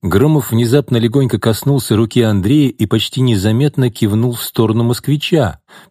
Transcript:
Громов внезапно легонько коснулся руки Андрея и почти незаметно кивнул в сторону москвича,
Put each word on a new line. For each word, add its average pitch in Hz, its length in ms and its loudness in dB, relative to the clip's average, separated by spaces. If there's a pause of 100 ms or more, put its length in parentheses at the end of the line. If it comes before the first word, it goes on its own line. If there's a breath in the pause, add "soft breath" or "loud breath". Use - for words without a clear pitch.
Громов 131 480 0
внезапно 120 480 0
легонько 117 400 0
коснулся 117 580 0
руки 113 260 0
Андрея 113 460 2
и 110 180 -4
почти 113 360 -2
незаметно 120 680 0
кивнул 110 420 -2
в 117 100 -10
сторону 113 420 0
москвича, 135 760 -2 (300 loud breath)